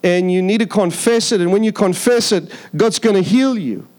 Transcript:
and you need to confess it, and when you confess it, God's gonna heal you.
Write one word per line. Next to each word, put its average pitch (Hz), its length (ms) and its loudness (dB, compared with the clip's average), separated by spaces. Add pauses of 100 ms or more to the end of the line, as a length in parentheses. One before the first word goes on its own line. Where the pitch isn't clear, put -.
and 180 300 0
you 185 100 0
need 202 180 0
to 226 60 0
confess 220 680 0
it, 185 80 0
and 175 100 0
when 214 140 2
you 214 80 0
confess 214 580 0
it, 165 180 -2 (280)
God's 220 220 2
gonna 208 200 2
heal 254 380 2
you. 117 280 -6 (140)